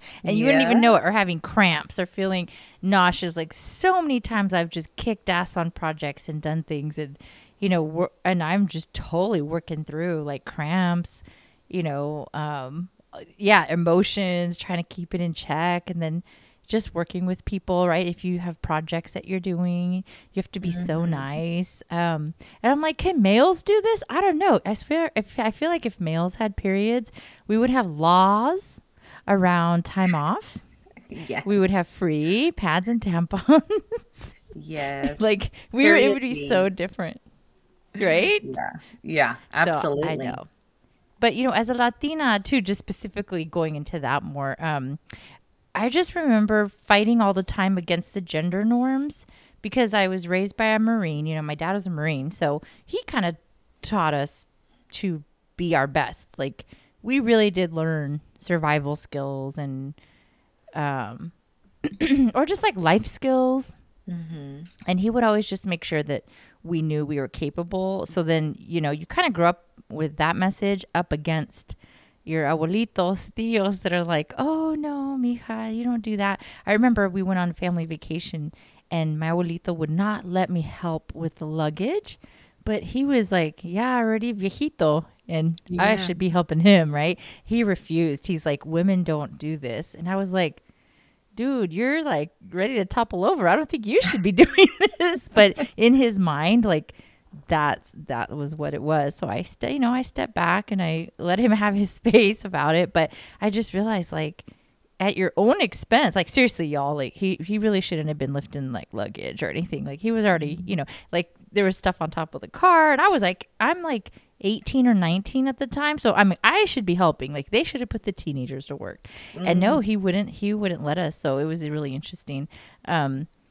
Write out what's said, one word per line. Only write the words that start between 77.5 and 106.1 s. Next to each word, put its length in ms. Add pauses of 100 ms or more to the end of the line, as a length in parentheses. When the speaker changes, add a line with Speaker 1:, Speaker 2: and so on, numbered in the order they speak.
Speaker 1:
family 320
vacation 680 (400)
and 280
my 100
abuelito 460
would 160
not 340
let 240
me 120
help 540
with 200
the 120
luggage, 720 (440)
but 200
he 220
was 260
like, 320
"Yeah, 340
already 360
viejito, 720 (220)
and 340 (160)
I 180
Speaker 2:
Yeah. 20
Speaker 1:
should 200
be 120
helping 320
him," 320
right? 260 (240)
He 200
refused. 640
He's 180
like, 200
"Women 380
don't 340
do 200
this." 360
And 160
I 60
was 160
like, 320 (720)
"Dude, 380
you're, 300
like, 260 (220)
ready 240
to 100
topple 400
over. 220
I 80
don't 140
think 160
you 160
should 200
be 100
<laughs> 0
doing 360 (320)
this." 340
But 240 (180)
in 180
his 240
mind, 480
like, 280 (540)
that's, 460 (140)
that 240
was 240
what 180
it 80
was. 340
So 120
I 140
st-, 320
you 60
know, 120
I 100
stepped 320
back 380
and 100
I 360
let 220
him 120
have 240
his 160
<laughs> 100
space 440
about 300
it. 180
But 180 (300)
I 80
just 240
realized, 400
like, 320 (560)
at 160
your 180
own 260
expense, 540